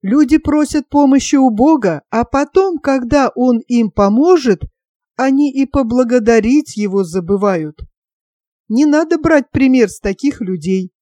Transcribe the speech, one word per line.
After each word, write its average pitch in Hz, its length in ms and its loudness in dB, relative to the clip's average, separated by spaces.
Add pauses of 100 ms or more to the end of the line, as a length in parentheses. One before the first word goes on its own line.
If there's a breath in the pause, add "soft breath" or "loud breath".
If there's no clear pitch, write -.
Люди 277 380 2
просят 302 500 -2
помощи 285 480 2
у 262 140 4
Бога, 220 600 0
а 226 140 -2
потом, 311 540 -2
когда 269 560 0
Он 247 240 0 (100)
им 233 220 0
поможет, 247 720 2 (540)
они 269 360 0
и 269 140 -2
поблагодарить 240 1080 0
Его 196 280 -2
забывают. 180 760 -4 (920)
Не 247 180 2
надо 320 320 0
брать 311 320 0
пример 254 400 2
с - 100 -20
таких 220 400 -6
людей. 185 600 -4